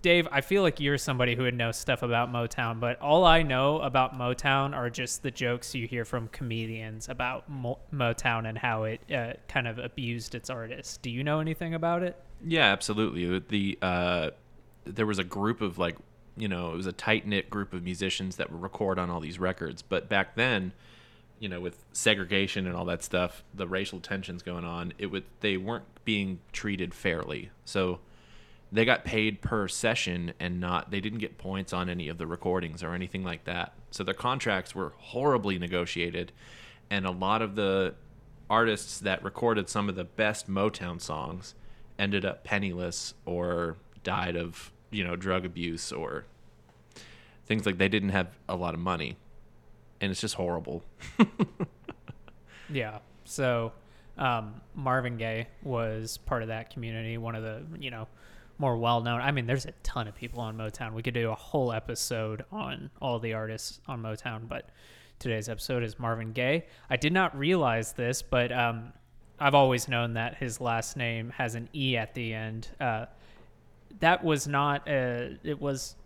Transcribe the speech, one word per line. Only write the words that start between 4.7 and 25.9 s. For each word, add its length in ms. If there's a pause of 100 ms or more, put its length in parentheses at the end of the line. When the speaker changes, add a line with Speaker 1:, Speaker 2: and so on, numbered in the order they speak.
Speaker 1:
are 160
just 320
the 80
jokes 440
you 120
hear 180
from 240
comedians 800
about 400
Mo-, 300 (140)
Motown 560
and 100
how 260
it, 160 (140)
uh, 200 (120)
kind 220
of 100
abused 560
its 160
artists. 460
Do 140
you 120
know 180
anything 340
about 280
it? 140 (280)
Speaker 2:
Yeah, 280
absolutely. 680 (100)
The, 340
uh, 480 (540)
there 220
was 120
a 60
group 360
of, 180
like, 180 (400)
you 120
know, 240
it 40
was 100
a 60
tight-knit 580
group 220
of 120
musicians 520
that 140
would 120
record 360
on 120
all 100
these 180
records. 440
But 260
back 260
then, 380 (680)
you 80
know, 120
with 320
segregation 760
and 80
all 120
that 180
stuff, 400 (100)
the 140
racial 320
tensions 420
going 220
on, 340
it 80
would, 180 (160)
they 160
weren't 280 (200)